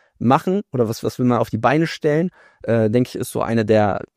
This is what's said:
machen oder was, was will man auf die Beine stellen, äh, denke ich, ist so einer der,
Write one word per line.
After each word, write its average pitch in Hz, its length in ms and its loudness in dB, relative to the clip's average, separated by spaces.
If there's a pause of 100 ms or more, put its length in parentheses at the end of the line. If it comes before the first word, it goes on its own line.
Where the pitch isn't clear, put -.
(200)
machen 160 420 2 (120)
oder 120 160 0
was, - 160 -6
was - 140 -4
will 131 60 0
man 120 120 2
auf 117 120 -2
die - 80 -6
Beine 143 300 2
stellen, 156 440 -2 (320)
äh, 110 260 2
denke 123 180 2
ich, - 80 -16
ist - 160 -6
so - 100 -4
einer 113 220 0
der, 107 400 2 (140)